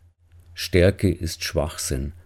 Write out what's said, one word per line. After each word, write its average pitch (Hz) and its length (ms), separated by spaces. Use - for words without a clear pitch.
Stärke 95 560
ist - 360
Schwachsinn. 71 680